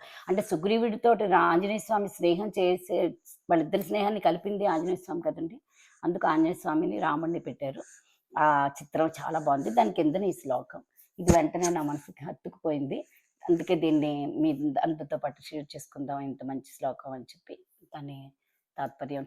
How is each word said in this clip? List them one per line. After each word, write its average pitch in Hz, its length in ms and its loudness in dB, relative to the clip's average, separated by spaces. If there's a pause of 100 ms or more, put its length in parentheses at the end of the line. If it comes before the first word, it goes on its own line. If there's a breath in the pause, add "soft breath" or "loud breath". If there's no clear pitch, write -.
(280 loud breath)
అంటే 196 140 2
సుగ్రీవుడితోటి 214 840 2
రా-, 180 140 6
ఆంజనేయ 180 380 4
స్వామి 208 300 -2
స్నేహం 175 400 2
చేసే, 180 580 2 (440)
వాళ్ళిద్దరి 170 320 2
స్నేహాన్ని 202 380 0
కలిపింది 190 460 0
ఆంజనేయ 175 300 0
స్వామి 170 260 -8
కదండి, 165 380 -6 (440 soft breath)
అందుకు 170 220 0
ఆంజనేయ 160 280 2
స్వామిని, 175 440 -2
రాముడిని 165 420 -2
పెట్టారు. 135 420 -8 (560 soft breath)
ఆ 147 280 6
చిత్రం 147 400 -2
చాలా 160 320 -4
బాగుంది, 151 320 0
దాని 220 220 4
కిందన 175 320 2
ఈ 185 80 2
శ్లోకం. - 500 -6 (360 soft breath)
ఇది 175 140 4
వెంటనే 170 380 2
నా 170 120 0
మనసుకి 147 420 -6
హత్తుకుపోయింది, 151 840 -6 (440 soft breath)
అందుకే 170 240 2
దీన్ని 151 520 2
మీ 147 560 0
అందరితో 156 340 -2
పాటు - 260 -8
షేర్ 151 340 -12
చేసుకుందాం, 139 440 -8
ఇంత 135 240 -10
మంచి 135 340 -10
శ్లోకం 135 340 -6
అని 131 100 -12
చెప్పి. - 420 -20 (200)
దాని 147 480 -16 (460)
తాత్పర్యం 139 480 -8